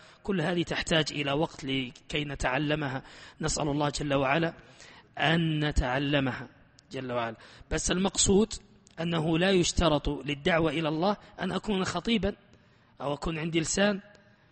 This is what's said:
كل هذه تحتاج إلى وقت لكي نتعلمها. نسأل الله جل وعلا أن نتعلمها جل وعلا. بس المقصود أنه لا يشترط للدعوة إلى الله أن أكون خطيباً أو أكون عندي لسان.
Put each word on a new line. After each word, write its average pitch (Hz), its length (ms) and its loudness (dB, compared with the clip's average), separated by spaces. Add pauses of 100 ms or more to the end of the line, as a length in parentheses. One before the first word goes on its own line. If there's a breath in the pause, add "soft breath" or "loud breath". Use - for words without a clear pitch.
(220 loud breath)
كل 196 180 -2
هذه 175 220 0
تحتاج 156 480 0
إلى 143 220 -2
وقت 151 320 -2
لكي 135 600 -4
نتعلمها. 143 760 -2 (380 loud breath)
نسأل 156 280 -2
الله 147 200 0
جل 143 260 -2
وعلا 143 400 2 (640 loud breath)
أن 156 460 2
نتعلمها 139 840 0 (440)
جل 127 200 -6
وعلا. 117 240 -2 (340 loud breath)
بس 160 200 -2
المقصود 196 600 4 (480)
أنه 165 380 0
لا 185 120 4
يشترط 165 580 4
للدعوة 147 640 0
إلى 156 180 -2
الله 170 280 0 (240 loud breath)
أن 185 120 -2
أكون 190 320 -2
خطيباً 196 520 0 (640 soft breath)
أو 143 140 -4
أكون 165 240 -4
عندي 165 220 0
لسان. 196 400 2 (520 soft breath)